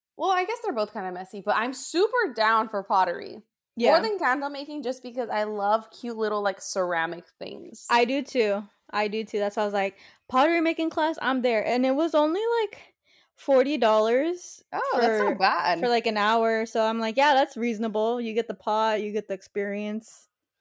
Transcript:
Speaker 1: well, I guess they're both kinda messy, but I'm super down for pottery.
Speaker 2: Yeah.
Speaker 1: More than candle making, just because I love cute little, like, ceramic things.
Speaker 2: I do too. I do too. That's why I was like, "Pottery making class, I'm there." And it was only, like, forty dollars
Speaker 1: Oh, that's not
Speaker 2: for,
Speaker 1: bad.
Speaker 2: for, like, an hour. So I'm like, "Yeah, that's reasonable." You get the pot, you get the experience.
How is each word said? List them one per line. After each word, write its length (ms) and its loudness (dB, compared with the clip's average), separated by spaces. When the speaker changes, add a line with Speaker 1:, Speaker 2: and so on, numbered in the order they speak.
Speaker 1:
well, 140 0
I 140 2
guess 180 -6
they're 120 -4
both 180 -2
kinda 200 -8
messy, 300 -12
but 140 0
I'm 180 -2
super 600 0
down 340 2
for 160 -6
pottery. 580 -2
Speaker 2:
Yeah. 100 0
Speaker 1:
More 140 6
than 180 -2
candle 320 0
making, 320 -10
just 200 -6
because 280 -8
I 140 -2
love 460 0
cute 280 -10
little, 240 -2
like, 200 -2
ceramic 680 -2
things. 500 -12
Speaker 2:
I 140 4
do 180 0
too. 400 0
I 180 -2
do 160 -4
too. 140 -6
That's 180 -2
why 60 0
I 40 0
was 80 -4
like, 240 -2
"Pottery 320 4
making 300 0
class, 320 -2
I'm 200 0
there." 220 2
And 220 0
it 60 2
was 220 0
only, 260 2
like, 320 -10
forty 420 2
dollars 840 2
Speaker 1:
Oh, 280 -2
that's 180 4
not 180 0
Speaker 2:
for, 20 -8
Speaker 1:
bad. 420 2
Speaker 2:
for, 80 0
like, 180 2
an 100 -2
hour. 500 2
So 160 0
I'm 180 0
like, 160 -4
"Yeah, 180 6
that's 220 2
reasonable." 640 -2
You 140 -6
get 140 -2
the 60 -6
pot, 480 0
you 100 -6
get 160 -6
the 60 -4
experience. 920 -8